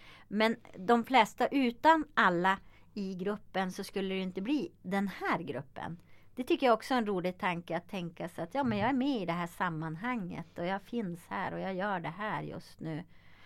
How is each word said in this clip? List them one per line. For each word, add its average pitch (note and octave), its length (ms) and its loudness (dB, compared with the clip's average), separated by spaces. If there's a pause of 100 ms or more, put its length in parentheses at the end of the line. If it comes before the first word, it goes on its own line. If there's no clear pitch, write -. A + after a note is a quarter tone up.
(300)
Men A3 280 2 (220)
de A3+ 260 4
flesta, A#3+ 420 4
utan C#4 580 4 (100)
alla F#3+ 440 4 (360)
i F#3+ 200 -6
gruppen, F#3+ 580 -4
så F#3+ 120 -6
skulle F#3+ 300 -2
det F#3+ 60 -2
inte F#3 200 -4
bli B3 320 0 (100)
den G3 260 0
här D4 300 -2
gruppen. D#3+ 640 -8 (340)
Det B3 100 -6
tycker D4 220 2
jag A#3 80 8
också A#3+ 200 0
är B3+ 40 4
en A3 80 2
rolig F#3 320 0
tanke, E3+ 380 -2
att F3 120 -4
tänka F3 400 -6
sig - 160 -8
att F3 100 -12
ja, C#4 100 0
men A3 140 0
jag G#3 100 2
är C4+ 40 2
med C4 300 0
i E3 40 -4
det E3+ 60 -2
här F3 140 -2
sammanhanget E3+ 1120 -6
och F3 80 -2
jag G3 160 -4
finns F#3+ 460 -6
här G3 240 -4
och E3+ 80 -6
jag F#3+ 140 -4
gör F#3 260 -2
det E3 80 -6
här F3 340 -4
just - 380 -12
nu. D#3+ 240 -6 (420)